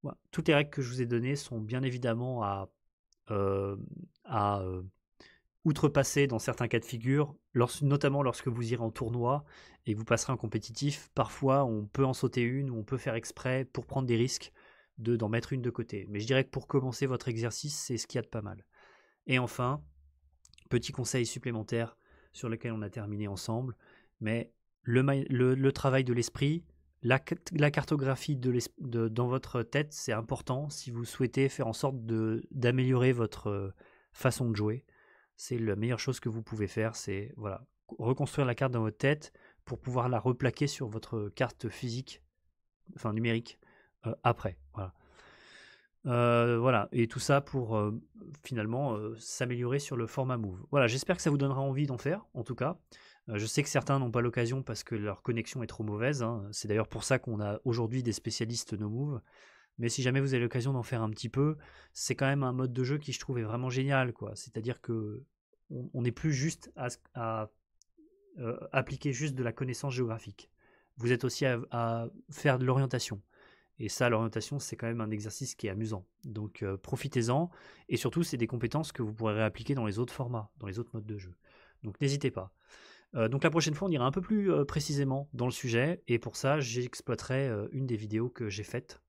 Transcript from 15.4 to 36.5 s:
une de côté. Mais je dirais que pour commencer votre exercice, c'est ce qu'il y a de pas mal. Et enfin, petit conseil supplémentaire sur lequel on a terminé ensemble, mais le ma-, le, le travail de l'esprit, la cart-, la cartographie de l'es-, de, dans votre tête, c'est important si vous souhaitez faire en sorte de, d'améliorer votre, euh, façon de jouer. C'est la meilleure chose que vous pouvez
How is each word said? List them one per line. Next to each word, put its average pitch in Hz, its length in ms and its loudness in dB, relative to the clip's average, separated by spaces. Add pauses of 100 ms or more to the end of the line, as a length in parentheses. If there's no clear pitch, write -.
une 127 100 -2
de 120 80 -2
côté. 110 360 -6
Mais 104 120 -4
je 107 80 -4
dirais 131 160 4
que - 80 -4
pour - 160 -6
commencer 131 400 2
votre 127 200 -2
exercice, 117 480 -4
c'est - 220 -4
ce - 80 -6
qu'il - 140 -4
y - 0 -
a - 20 -4
de 110 60 -8
pas 110 160 -6
mal. 95 200 -10 (600)
Et 127 140 4
enfin, 127 420 0 (880)
petit 123 220 2
conseil 123 340 0
supplémentaire 117 720 -4 (340)
sur - 160 -8
lequel 113 260 -4
on 107 100 -4
a 101 80 -6
terminé 104 360 -4
ensemble, 113 480 -4 (440)
mais 113 340 -2 (300)
le 123 180 4
ma-, 139 280 2
le, 127 260 4
le 135 160 4
travail 135 320 4
de 123 100 2
l'esprit, 139 500 0 (380)
la 123 180 4
cart-, - 180 -4 (140)
la 147 180 6
cartographie 143 680 0
de 127 140 0
l'es-, 123 300 0
de, 117 300 0
dans 120 180 2
votre 127 340 0
tête, 147 320 0
c'est - 180 -4
important 127 580 -2
si - 200 -10
vous 117 160 -4
souhaitez 135 440 2
faire 131 180 -2
en 113 60 -2
sorte 135 300 -2
de, 113 460 0
d'améliorer 127 640 6
votre, 117 360 0
euh, 101 260 -4 (380)
façon 123 380 0
de 110 60 2
jouer. 107 300 0 (520)
C'est - 220 -4
la 107 160 2
meilleure 117 240 0
chose 127 200 -2
que 123 100 -2
vous 113 120 -4
pouvez 107 260 -2